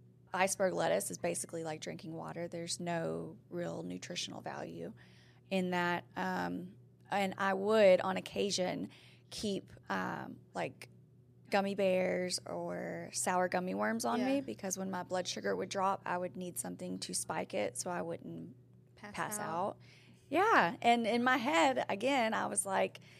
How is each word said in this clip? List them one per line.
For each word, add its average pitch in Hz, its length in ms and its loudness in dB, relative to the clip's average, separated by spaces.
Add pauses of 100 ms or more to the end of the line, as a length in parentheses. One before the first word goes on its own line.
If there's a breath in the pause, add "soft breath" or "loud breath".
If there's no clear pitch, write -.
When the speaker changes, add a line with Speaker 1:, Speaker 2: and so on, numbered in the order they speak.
(340)
Speaker 1:
iceberg 185 400 2
lettuce 170 380 2
is 170 60 -8
basically 175 460 -4
like 160 180 -6
drinking 160 320 -10
water. 165 340 -8
There's 170 320 -6
no 165 560 -2 (140)
real 170 340 -4
nutritional 175 580 -8
value 165 520 -8 (580 loud breath)
in 185 200 2
that. 175 320 0 (140)
Um, 180 520 -2 (420)
and 196 260 0
I 196 160 2
would, 196 480 8
on 185 160 0
occasion, 185 720 -2 (400 loud breath)
keep, - 420 -4 (180)
um, 185 480 -4 (160)
like, 165 360 -6 (640)
gummy 196 240 2
bears 185 720 2
or 175 680 -6
sour 180 340 2
gummy 185 280 0
worms 220 280 0
on 233 160 2
Speaker 2:
Yeah. 254 60 2
Speaker 1:
me 269 160 2
because 208 360 -4
when 190 120 -4
my 185 140 -4
blood 180 240 -2
sugar 196 280 0
would 190 140 -4
drop, 196 360 2
I 180 120 0
would 180 180 -4
need 180 220 -8
something 180 420 -4
to 180 140 -6
spike 175 400 -4
it - 240 -2
so 185 140 -4
I 175 100 -2
wouldn't 165 540 -8 (400)
Speaker 2:
Pass 208 180 -16
Speaker 1:
pass 185 260 -4
Speaker 2:
out. 156 80 -4
Speaker 1:
out. 170 300 -2 (520 loud breath)
Yeah. 320 520 6
And 233 240 6
in 240 180 2
my 254 140 4
head, 269 500 4
again, 226 460 2
I 202 140 0
was, 202 180 0
like, 190 340 0 (200 loud breath)